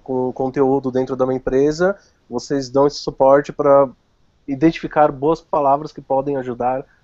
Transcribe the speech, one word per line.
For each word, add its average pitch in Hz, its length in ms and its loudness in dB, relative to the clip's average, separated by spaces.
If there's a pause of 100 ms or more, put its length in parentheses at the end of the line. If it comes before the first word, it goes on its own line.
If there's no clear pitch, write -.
com 127 260 -4
conteúdo 131 600 -2
dentro 131 260 -2
da 127 80 0
minha 131 140 -2
empresa, 151 580 0 (320)
vocês 127 400 -6
dão 139 180 2
esse 143 120 -2
suporte 139 540 2
pra 139 360 4 (580)
identificar 151 640 0
boas 147 300 -2
palavras 147 520 -2
que 143 100 -20
podem 139 340 -2
ajudar 127 480 -4 (200)